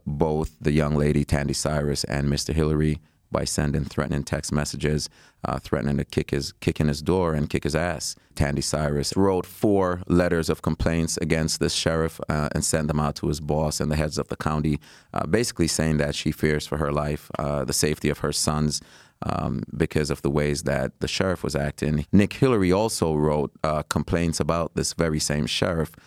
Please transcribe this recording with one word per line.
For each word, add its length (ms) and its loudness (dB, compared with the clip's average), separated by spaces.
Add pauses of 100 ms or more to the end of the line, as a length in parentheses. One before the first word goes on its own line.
both 540 -2
the 140 2
young 220 4
lady, 280 4
Tandy 300 0
Cyrus, 500 -2
and 260 -2
Mister 220 -2
Hillary 480 2 (320)
by 120 0
sending 400 0
threatening 400 -2
text 300 -6
messages, 560 -2 (340)
uh, 160 -4
threatening 380 -2
to 80 -2
kick 260 -4
his, 300 -4
kick 180 -2
in 80 4
his 140 0
door 320 0
and 160 0
kick 140 -2
his 120 -2
ass. 400 -2 (200)
Tandy 260 0
Cyrus 560 0
wrote 280 2
four 640 2
letters 400 4
of 140 0
complaints 560 0
against 420 0
this 140 0
sheriff, 560 0
uh, 240 0
and 100 0
sent 240 0
them 120 0
out 160 0
to 120 -4
his 140 0
boss 400 0
and 100 0
the 60 2
heads 200 0
of 120 -2
the 80 -6
county, 420 0 (340)
uh, 120 -2
basically 420 0
saying 300 2
that 180 0
she 160 -2
fears 360 0
for 100 -4
her 160 0
life, 440 -2
uh, 280 -2
the 80 -4
safety 360 0
of 100 -2
her 120 -2
sons, 480 0 (440)
um, 400 -2 (120)
because 340 0
of 120 -4
the 80 0
ways 340 0
that 360 -2
the 80 -2
sheriff 360 -2
was 120 -4
acting. 560 0
Nick 220 6
Hillary 380 4
also 440 2
wrote, 360 2 (120)
uh, 200 0
complaints 560 0
about 360 -2
this 180 -2
very 260 0
same 280 0
sheriff 440 0 (160)